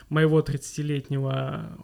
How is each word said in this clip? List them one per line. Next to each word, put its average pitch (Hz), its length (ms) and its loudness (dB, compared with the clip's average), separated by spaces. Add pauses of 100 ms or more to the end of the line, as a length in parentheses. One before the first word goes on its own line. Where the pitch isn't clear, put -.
моего 156 320 6
тридцатилетнего, 135 1400 -4